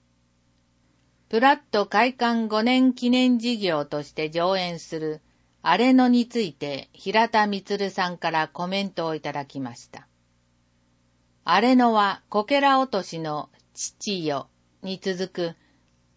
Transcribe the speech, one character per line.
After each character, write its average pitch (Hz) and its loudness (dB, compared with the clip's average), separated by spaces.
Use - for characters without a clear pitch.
プ 220 0
ラ 277 4
ッ - -20
ト 202 0
開 233 0
館 233 -2
五 214 0
年 254 4
記 247 -2
念 254 4
事 233 -2
業 165 -2
と 151 -6
し - -18
て 156 -6
上 175 0
演 175 -6
す - -10
る 156 -6
荒 208 4
野 254 6
に 247 2
つ 233 -4
い 170 -4
て 143 -8
平 220 0
田 214 2
充 196 -4
さ 185 -4
ん 175 -10
か 170 -4
ら 160 0
コ 175 -8
メ 196 -2
ン 196 -6
ト 170 -4
を 160 -4
い 151 -10
た 147 -8
だ 139 -8
き 135 -12
ま 120 -10
し - -20
た。 - -20
荒 214 4
野 240 6
は 202 2
こ 208 -2
け 277 0
ら 269 4
落 262 -2
と 196 -2
し 170 -12
の 151 -6
父 - -8
よ 139 -4
に 190 -10
続 185 -4
く 170 -6